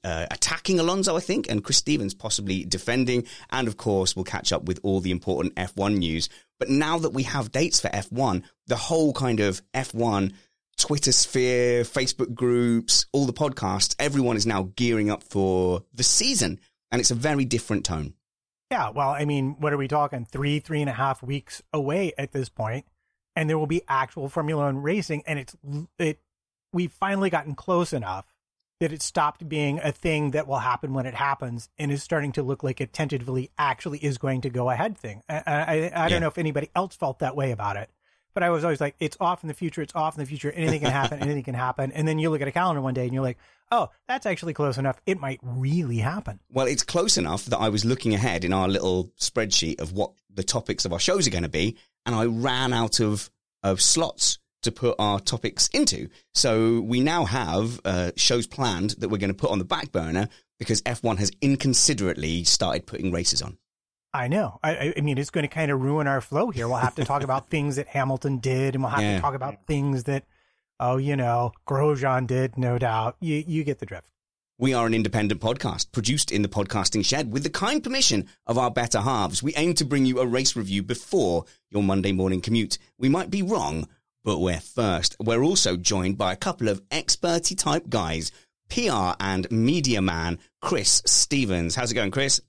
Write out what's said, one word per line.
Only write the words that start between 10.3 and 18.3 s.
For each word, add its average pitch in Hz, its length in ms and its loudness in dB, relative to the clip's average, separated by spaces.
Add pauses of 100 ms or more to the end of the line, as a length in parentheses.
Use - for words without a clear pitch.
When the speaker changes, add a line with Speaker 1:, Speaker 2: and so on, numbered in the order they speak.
Speaker 1:
Twitter 147 340 2
sphere, 123 760 4
Facebook 131 500 -2
groups, 120 760 4
all 139 120 4
the 123 80 0
podcasts, 104 680 0
everyone 139 380 2
is 104 100 0
now 98 180 0 (120)
gearing 113 320 2
up 104 140 -2
for 92 600 0 (100)
the 120 80 -4
season. 156 580 2 (320)
And 123 80 0
it's 117 100 2
a 123 40 0
very 139 320 0
different 110 400 -2
tone. 78 260 -4 (580)